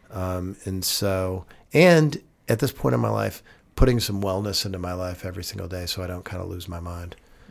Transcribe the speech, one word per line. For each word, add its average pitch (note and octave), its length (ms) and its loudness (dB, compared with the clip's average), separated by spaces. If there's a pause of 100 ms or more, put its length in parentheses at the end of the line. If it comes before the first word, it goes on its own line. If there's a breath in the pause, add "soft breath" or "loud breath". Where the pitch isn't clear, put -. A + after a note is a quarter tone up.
(120)
Um, F#2 540 -4
and F#2+ 180 -4
so, F#2 640 0 (280 loud breath)
and D#3 480 8 (280)
at A2+ 100 2
this C3+ 120 0
point B2+ 240 0
in A#2+ 60 2
my A2 80 2
life, G#2+ 320 -2 (340 loud breath)
putting B2+ 240 6
some G2+ 220 -4
wellness G2+ 440 -2
into F#2+ 140 -6
my F2+ 140 -4
life F2+ 320 -6
every F#2 180 -8
single F#2 240 -10
day F2+ 180 -6
so F#2 180 -6
I F2+ 40 -6
don't F2+ 180 -10
kinda F#2 200 -8
lose F2+ 220 -10
my F2 120 -10
mind. F2 360 -10 (360 soft breath)